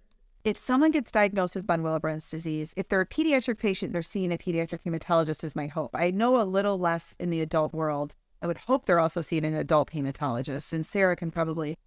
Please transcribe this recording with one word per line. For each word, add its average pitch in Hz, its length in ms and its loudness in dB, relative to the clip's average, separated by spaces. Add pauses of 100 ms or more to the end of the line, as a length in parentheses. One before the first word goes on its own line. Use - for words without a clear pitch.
(440)
If 208 140 0
someone 269 320 4
gets 302 220 0
diagnosed 202 440 2
with 190 120 -6
von 165 160 2
Willebrand's 160 460 -2
disease, 156 460 -6
if 196 140 -4
they're 190 120 4
a 185 40 0
pediatric 277 540 0
patient, 196 340 -2
they're 175 80 -2
seeing 180 300 -2
a 170 80 -2
pediatric 165 440 -4
hematologist 165 600 0
is 156 120 -6
my 143 120 -4
hope. 139 260 -6
I 170 160 2
know 233 320 4
a - 20 2
little 196 360 0
less 170 400 -2
in 175 100 -2
the 165 120 0
adult 156 320 0
world. 151 420 -4 (260)
I 170 60 -4
would 170 100 -2
hope - 300 0
they're 175 120 6
also 165 220 2
seeing 156 240 -2
an 156 80 -2
adult 151 380 2
hematologist, 139 840 -4
and 160 100 -2
Sarah 185 320 2
can 170 140 -4
probably 160 580 -4